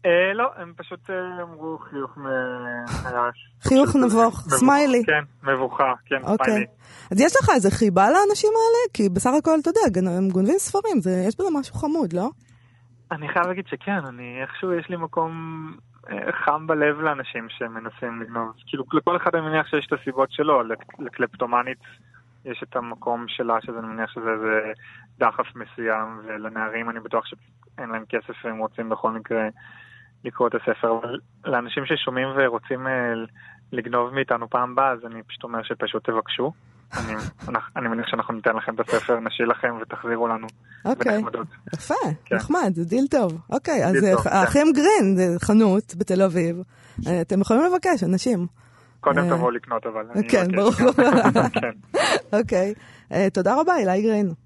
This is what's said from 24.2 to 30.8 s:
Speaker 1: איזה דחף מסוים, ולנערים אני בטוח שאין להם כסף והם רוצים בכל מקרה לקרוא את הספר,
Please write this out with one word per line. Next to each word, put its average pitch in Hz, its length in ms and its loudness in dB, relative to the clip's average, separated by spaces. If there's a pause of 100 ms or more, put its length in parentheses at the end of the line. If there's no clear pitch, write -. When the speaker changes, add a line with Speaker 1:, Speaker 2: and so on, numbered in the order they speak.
Speaker 1:
איזה 110 420 -2 (460)
דחף 117 280 0 (100)
מסוים, 110 720 -6
ולנערים 110 640 -8
אני 117 100 -10
בטוח 113 260 -4
שאין - 640 -16
להם 110 180 -8
כסף - 360 -8
והם 113 140 -6
רוצים 110 300 -6
בכל 110 220 -2
מקרה 113 380 -4 (760)
לקרוא 120 240 -2
את 113 60 -2
הספר, 113 460 -2